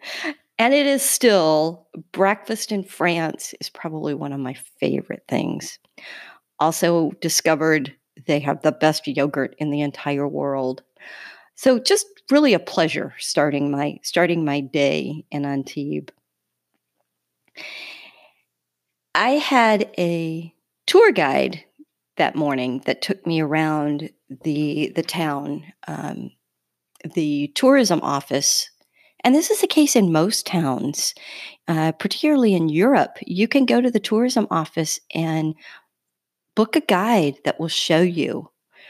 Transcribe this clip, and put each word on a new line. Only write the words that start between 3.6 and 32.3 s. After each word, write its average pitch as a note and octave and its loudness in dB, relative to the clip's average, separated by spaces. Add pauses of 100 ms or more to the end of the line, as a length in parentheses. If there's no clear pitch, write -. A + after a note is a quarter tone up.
is - -12
probably D#3 -8
one C#3+ -8
of C#3 -8
my C3+ -8 (240)
favorite - -4
things. - -6 (840)
Also E3 2 (100)
discovered D#3 0 (360)
they D3 2
have D3 -4
the D#3 2
best D3+ 0
yogurt C#3 -2
in D3+ -4
the D3 -2
entire C#3+ -4
world. C3+ -4 (720)
So B3+ 4
just G4 2 (240)
really C#4 6
a E3 2
pleasure D#3 -2
starting C#3+ 0
my, C#3+ -4
starting E3+ 0
my D3 -2
day C#3+ -2
in C#3+ -4
Antibes. C#3+ -6 (3000)
I G#3+ 2
had A#3+ 2
a E3 -4 (320)
tour G#4 6
guide C#3 0 (540)
that D3+ 0
morning C3 -2
that - -2
took - -6
me E3 0
around D3+ -2 (340)
the, D3+ -2
the D#3+ -2
town, D3 -6 (240)
um, - -10 (840)
the D3 -2
tourism B3 4
office. - -2 (540)
And B3+ 6
this D#4+ 2
is G#4+ 0
the F#4+ 0
case D4 4
in F#3+ 4
most E3 2
towns, D3 -2 (520)
uh, D#3+ 0
particularly A#3 2